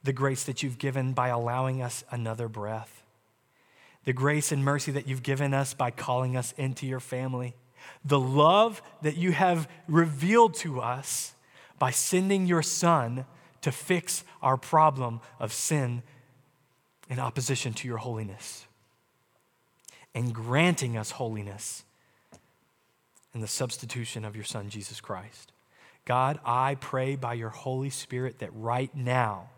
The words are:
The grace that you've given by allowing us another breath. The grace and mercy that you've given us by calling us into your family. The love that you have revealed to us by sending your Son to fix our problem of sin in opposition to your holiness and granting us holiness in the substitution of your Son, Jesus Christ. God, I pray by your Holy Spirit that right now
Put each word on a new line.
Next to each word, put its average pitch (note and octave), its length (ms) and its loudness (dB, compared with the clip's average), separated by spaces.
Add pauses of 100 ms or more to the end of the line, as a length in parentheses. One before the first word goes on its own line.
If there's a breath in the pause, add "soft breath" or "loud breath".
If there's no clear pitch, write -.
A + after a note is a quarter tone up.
The C#3 100 0
grace C3 320 0
that B2+ 180 -6
you've B2+ 140 -4
given C3 360 -2
by B2+ 140 2
allowing B2+ 540 0
us A#2+ 280 -8
another A#2 380 -4
breath. A2 560 -8 (1000 soft breath)
The C3 80 0
grace D3 400 2
and C#3 100 0
mercy C#3 280 0
that C#3 160 -4
you've C3 160 -6
given C#3 300 0
us C#3 200 0
by B2 180 -2
calling B2+ 460 -2
us - 160 -4
into C3 340 -4
your B2+ 140 -4
family. B2+ 540 -6 (480 loud breath)
The C#3+ 160 4
love D#3+ 600 6 (200)
that D3+ 140 0
you F3 160 2
have E3 380 2 (180 loud breath)
revealed E3 680 6
to C3 260 -4
us B2 540 -4 (440 loud breath)
by C3 120 4
sending F#3+ 540 2
your F3 160 4
Son C3 640 2 (360 loud breath)
to C#3+ 100 0
fix - 520 -2 (180 loud breath)
our C3 160 4
problem C3 640 4 (180 loud breath)
of G#2+ 140 -4
sin B2 500 0 (1080 soft breath)
in B2+ 100 -2
opposition B2+ 540 -2
to B2 140 -8
your A#2+ 100 -4
holiness A2 680 -10 (1500 loud breath)
and A#2+ 200 -2
granting B2 640 2
us G#2+ 140 -6
holiness G#2+ 720 -8 (1500 soft breath)
in A2+ 80 -6
the G#2+ 60 -6
substitution A#2+ 800 -6
of G#2 100 -10
your G#2 100 -10
Son, G2+ 240 -8
Jesus G#2 320 -12
Christ. - 500 -12 (540 soft breath)
God, C3 400 2
I B2+ 300 2
pray C3+ 400 -2
by B2+ 180 -4
your A#2 160 -6
Holy C3 400 -4
Spirit B2+ 500 -6
that - 140 -8
right A#2 420 -2
now B2 640 0